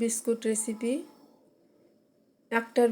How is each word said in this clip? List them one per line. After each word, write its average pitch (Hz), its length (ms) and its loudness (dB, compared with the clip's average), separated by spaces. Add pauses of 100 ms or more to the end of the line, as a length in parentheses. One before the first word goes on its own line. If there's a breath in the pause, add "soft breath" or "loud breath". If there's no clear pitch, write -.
বিস্কুট 226 380 -2 (100)
রেসিপি। 226 440 -2 (1700)
একটার 233 320 2